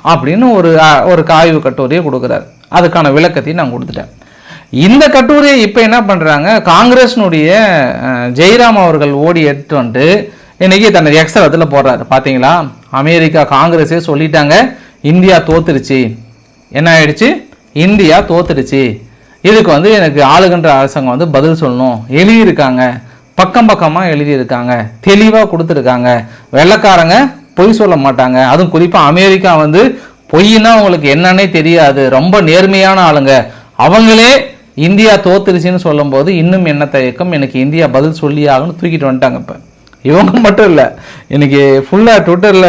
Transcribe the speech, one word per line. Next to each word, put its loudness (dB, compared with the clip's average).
அப்படின்னு 0
ஒரு, 2
அ, 2
ஒரு 0
ஆய்வு 2
கட்டுரையை -4
கொடுக்குறாரு. -6
அதுக்கான 0
விளக்கத்தையும் -2
நான் -4
கொடுத்துட்டேன். -12
இந்த 2
கட்டுரையை 2
இப்ப 0
என்ன 0
பண்றாங்க, 0
காங்கிரஸ்னுடைய, 2
அ, -4
ஜெயராம் 2
அவர்கள் 0
ஓடி -2
எடுத்து -4
வந்து -2
இன்னைக்கு 2
தன்னுடைய 2
எக்ஸ் -2
தளத்துல 2
போடுறாரு. 0
பாத்தீங்களா, 0
அமெரிக்கா 0
காங்கிரஸே -2
சொல்லிட்டாங்க -2
இந்தியா 2
தோத்துருச்சு. -2
என்ன 0
ஆயிடுச்சு? 0
இந்தியா 2
தோத்துருச்சு. -2
இதுக்கு 2
வந்து 2
எனக்கு 0
ஆளுகின்ற 2
அரசாங்கம் -2
வந்து -2
பதில் 0
சொல்லணும். -4
எழுதியிருக்காங்க, 0
பக்கம் 0
பக்கமா -2
எழுதியிருக்காங்க, -4
தெளிவா 2
கொடுத்துருக்காங்க. -2
வெள்ளைக்காரங்க 2
பொய் 2
சொல்ல 0
மாட்டாங்க. 0
அதுவும் 0
குறிப்பா 0
அமெரிக்கா 2
வந்து 2
பொய்னா 2
உங்களுக்கு 0
என்னன்னே 0
தெரியாது, 2
ரொம்ப 0
நேர்மையான 2
ஆளுங்க. 2
அவங்களே 2
இந்தியா 2
தோத்துருச்சுன்னு 0
சொல்லும்போது -2
இன்னும் 0
என்ன -2
தயக்கம், -4
எனக்கு -4
இந்தியா -2
பதில் -2
சொல்லி -4
ஆகும்னு -2
தூக்கிட்டு -4
வந்துட்டாங்க. -2
இப்ப -14
இவங்க 0
மட்டும் 2
இல்ல, 2
இன்னைக்கு 0
ஃபுல்லா 2
Twitter-ல 2